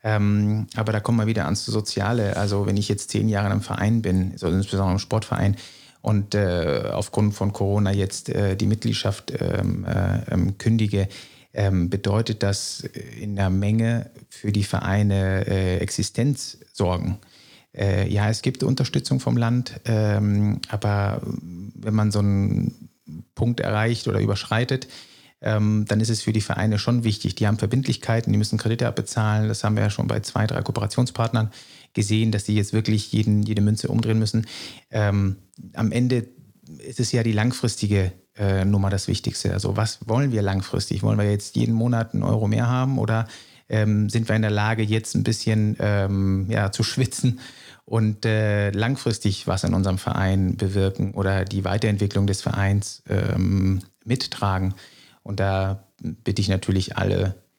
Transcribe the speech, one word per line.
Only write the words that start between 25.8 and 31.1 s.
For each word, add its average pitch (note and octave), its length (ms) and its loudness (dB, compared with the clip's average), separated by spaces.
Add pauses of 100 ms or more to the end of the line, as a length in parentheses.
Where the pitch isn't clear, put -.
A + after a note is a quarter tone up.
dann G#2+ 120 2
ist A2 100 0
es A2 120 -2
für A2+ 100 0
die A2 80 2
Vereine G#2+ 380 0
schon A#2+ 260 0
wichtig. - 300 0
Die G#2+ 120 0
haben A2 120 2
Verbindlichkeiten, A2+ 760 0
die G#2 60 4
müssen G#2+ 200 0
Kredite A#2 280 0
abbezahlen. G#2+ 640 0
Das A2 160 -4
haben G#2+ 120 2
wir G#2+ 60 2
ja G#2 80 2
schon - 160 -2
bei A2 140 0
zwei, G#2+ 260 -2
drei - 160 -2
Kooperationspartnern A2 880 0 (420)